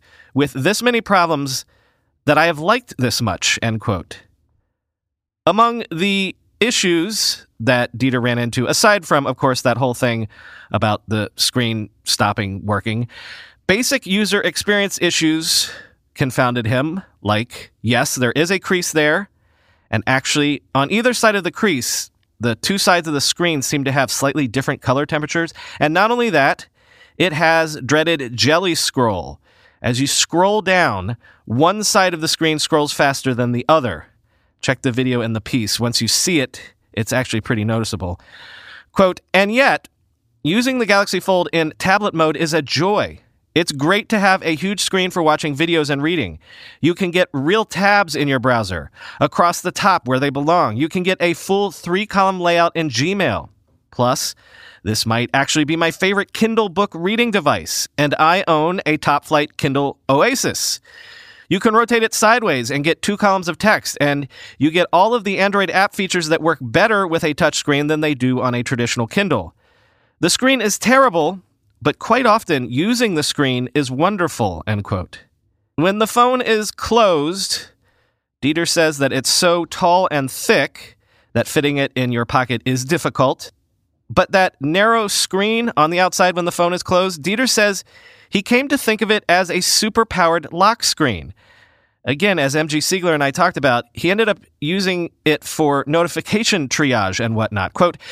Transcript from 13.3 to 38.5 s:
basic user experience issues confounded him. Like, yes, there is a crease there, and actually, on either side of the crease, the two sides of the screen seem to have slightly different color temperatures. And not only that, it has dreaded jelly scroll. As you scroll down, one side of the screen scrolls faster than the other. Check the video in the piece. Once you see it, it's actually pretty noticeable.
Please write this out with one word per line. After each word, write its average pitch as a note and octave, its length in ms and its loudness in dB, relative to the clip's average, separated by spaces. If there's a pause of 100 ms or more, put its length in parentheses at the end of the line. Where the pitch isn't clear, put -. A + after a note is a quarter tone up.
basic B3 400 0
user G3 340 0
experience G3+ 600 -2
issues D#3+ 680 0 (460)
confounded B2 500 0
him. C#3+ 360 -2 (200)
Like, G#2+ 500 -4 (100)
yes, A#2+ 340 0
there B2 160 0
is E3+ 200 0
a F#3+ 80 0
crease F3+ 320 -2
there, D#3 380 0 (640)
and G2+ 160 -2
actually, C#3+ 560 0 (100)
on C3+ 180 0
either A#3 220 2
side G#3+ 220 0
of G3 80 -2
the F3+ 80 -4
crease, - 580 -4 (300)
the A2+ 160 -2
two - 220 -4
sides F3 300 0
of D#3 60 -4
the C3+ 80 -2
screen E3 400 -2
seem C#3+ 220 -2
to C3+ 80 -2
have C3 200 0
slightly C#3 360 -2
different C3 340 -4
color C3+ 240 0
temperatures. D#3 480 -4 (260)
And D3+ 140 0
not G3+ 180 4
only A#3+ 200 0
that, D3+ 360 2 (500)
it F3+ 160 0
has D#3+ 520 2
dreaded D3 500 0
jelly D#3+ 400 2
scroll. F#2+ 640 -2 (420)
As A#2+ 180 -2
you C3+ 80 0
scroll G3 540 0
down, C3 560 0 (280)
one E3+ 380 2
side F#3 320 2
of D#3 60 -6
the D#3+ 60 -4
screen D#3 300 0
scrolls D3 360 0
faster C#3 400 0
than A#2+ 180 -2
the A#2+ 180 -4
other. B2 380 0 (520)
Check - 220 -2
the C3 100 0
video B2 300 0
in A2+ 120 -2
the A2 80 -4
piece. A2 380 -4
Once A#2 220 -2
you A#2 60 -2
see E3+ 320 0
it, - 340 -6 (180)
it's A2 220 -4
actually A#2 280 -2
pretty G#2+ 220 -2
noticeable. G#2 560 -4 (720)